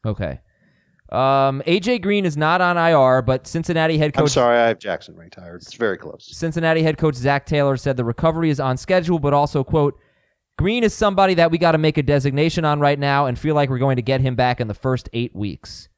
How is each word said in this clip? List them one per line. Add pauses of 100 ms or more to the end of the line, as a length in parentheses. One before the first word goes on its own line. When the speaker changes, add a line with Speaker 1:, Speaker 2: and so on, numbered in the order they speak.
Speaker 1:
Okay. (680)
Um,
A
J
Green
is
not
on
I
R,
but
Cincinnati
head
Speaker 2:
I'm
Speaker 1:
coach
Speaker 2:
sorry,
I
have
Jackson
ranked
higher.
It's
very
close.
Speaker 1:
Cincinnati
head
coach
Zach
Taylor
said
the
recovery
is
on
schedule,
but
also,
quote, (640)
"Green
is
somebody
that
we
gotta
make
a
designation
on
right
now
and
feel
like
we're
going
to
get
him
back
in
the
first
eight
weeks."